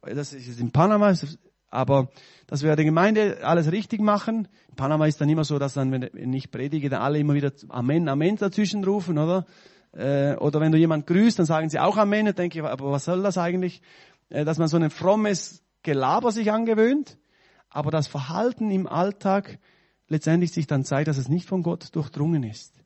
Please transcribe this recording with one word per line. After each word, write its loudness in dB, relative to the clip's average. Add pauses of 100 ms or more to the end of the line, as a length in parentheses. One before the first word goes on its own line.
das -10
ist -16
jetzt -12
in -4
Panama, 4 (540)
aber 0 (380)
dass -6
wir 4
der 2
Gemeinde 2
alles 2
richtig -4
machen. 0 (220)
In -20
Panama 2
ist 0
dann 2
immer 2
so, -2
dass -4
dann, -2
wenn -6
ich -6
predige, -4
dann -2
alle 0
immer 2
wieder 0 (160)
Amen, 0
Amen 2
dazwischen -2
rufen, 0
oder? 0 (460)
Äh, 0
oder 0
wenn 2
du 6
jemand 2
grüßt, 4
dann 4
sagen 0
sie -4
auch 2
Amen. 2
Dann 0
denke -4
ich, -6
„Aber -4
was -2
soll -2
das -2
eigentlich?“ -4 (480)
Äh, -2
dass -2
man 2
so 2
ein 2
frommes -2 (220)
Gelaber 0
sich 0
angewöhnt, 2 (500)
aber -4
das 0
Verhalten -4
im 0
Alltag -2 (480)
letztendlich 2
sich -4
dann 0
zeigt, 0
dass 0
es -4
nicht -2
von -2
Gott -6
durchdrungen -2
ist. -12